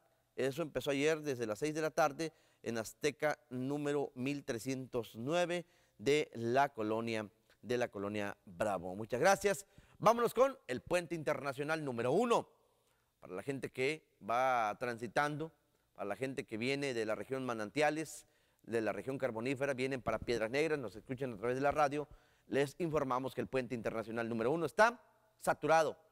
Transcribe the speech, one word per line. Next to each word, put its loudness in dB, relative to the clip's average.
Eso 0
empezó -2
ayer 2
desde -2
las -2
seis -2
de -4
la 0
tarde 2
en -2
Azteca -2
número -2
mil -4
trescientos -4
nueve 0
de 2
la 2
colonia, -2
de -2
la 0
colonia -4
Bravo. -2
Muchas -4
gracias. 4
Vámonos 4
con 4
el -2
puente -2
internacional -2
número 0
uno. 4
Para -12
la -6
gente -6
que -2
va 2
transitando, -2
para -8
la -4
gente -6
que -8
viene 0
de 0
la 0
región -6
Manantiales, -2
de 0
la 0
región -6
Carbonífera, -2
vienen -2
para -2
Piedras 0
Negras, 2
nos -8
escuchan -6
a -8
través 0
de 0
la 4
radio, 2
les 2
informamos 0
que -4
el -2
puente -2
internacional -2
número 2
uno 0
está 4
saturado, 2